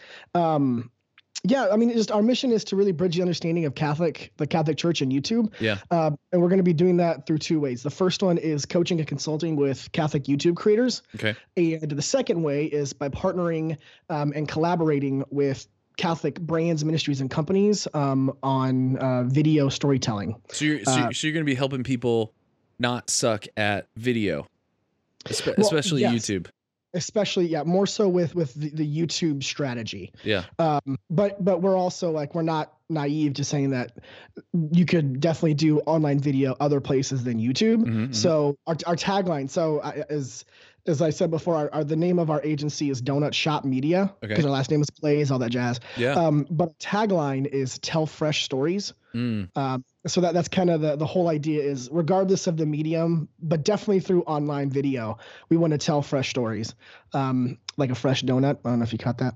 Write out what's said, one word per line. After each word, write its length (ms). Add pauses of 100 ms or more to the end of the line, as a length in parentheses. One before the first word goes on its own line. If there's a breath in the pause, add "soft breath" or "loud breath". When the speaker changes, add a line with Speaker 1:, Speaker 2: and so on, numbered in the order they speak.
(340 loud breath)
Speaker 1:
Um, 560 (540)
yeah, 260
I 60
mean, 160
just 180
our 120
mission 280
is 140
to 120
really 140
bridge 240
the 80
understanding 440
of 100
Catholic, 600
the 100
Catholic 300
Church 240
and 100
YouTube. 480
Speaker 2:
Yeah. 160 (160 loud breath)
Speaker 1:
Uh, 180 (220)
and 100
we're 60
gonna 160
be 80
doing 240
that 300
through 120
two 220
ways. 240
The 60
first 340
one 140
is 280
coaching 320
and 80
consulting 480
with 380
Catholic 320
YouTube 320
creators. 460 (120)
Speaker 2:
Okay. 220 (200 loud breath)
Speaker 1:
And 360
the 100
second 400
way 220
is 280
by 180
partnering, 680 (340 loud breath)
um, 240
and 140
collaborating 840
with 380 (300)
Catholic 420
brands, 440
ministries, 360
and 100
companies, 640
um, 480
on, 560
uh, 260
video 440
storytelling. 680 (160)
Speaker 2:
So 140
you're, 200
so, 60
Speaker 1:
Uh, 220
Speaker 2:
so 160
you're 60
gonna 100
be 100
helping 300
people 480 (480)
not 300
suck 360 (100)
at 300 (100)
video, 500 (800)
espe- 300
Speaker 1:
Well, 100
Speaker 2:
especially 340
Speaker 1:
yes. 140
Speaker 2:
YouTube. 340 (460)
Speaker 1:
Especially, 520
yeah, 160
more 240
so 220
with, 260
with 200
the, 160
the 160 (120)
YouTube 460
strategy. 680 (120 loud breath)
Speaker 2:
Yeah. 200 (140)
Speaker 1:
Um, 380 (140)
but, 340
but 160
we're 160
also, 340
like, 240
we're 60
not 320 (160)
naive 460
to 100
saying 260
that 280 (760 loud breath)
you 140
could 340
definitely 340
do 260
online 400
video 380
other 220
places 420
than 160
YouTube. 440
Speaker 2:
Mm-hmm, 220
mm-hmm. 80
Speaker 1:
So 440 (100)
our, 100 (100)
our 100
tagline, 540
so 320
I, 260
as, 380 (400 soft breath)
as 160
I 80
said 200
before, 260
our, 180
our, 100
the 120
name 220
of 120
our 140
agency 460
is 120
Donut 320
Shop 300
Media, 500 (100)
Speaker 2:
Okay. 120
Speaker 1:
'cause 100
our 60
last 180
name 100
is 80
Glaze, 440
all 80
that 100
jazz. 300 (160 loud breath)
Speaker 2:
Yeah. 180
Speaker 1:
Um, 340
but 300
tagline 680
is 320
"Tell 260
Fresh 380
Stories." 500 (180 soft breath)
Speaker 2:
Mm. 440
Speaker 1:
Um, 280 (220)
so 140
that, 120
that's 140
kind 240
of 120
the, 120
the 120
whole 200
idea 340
is, 300
regardless 560
of 100
the 100
medium, 640 (140)
but 220
definitely 340
through 240
online 480
video, 480 (300 loud breath)
we 80
wanna 220
tell 240
fresh 280
stories, 460 (380 loud breath)
um, 440 (180)
like 140
a 60
fresh 260
donut. 420
I 60
don't 80
know 60
if 80
you 60
caught 200
that. 180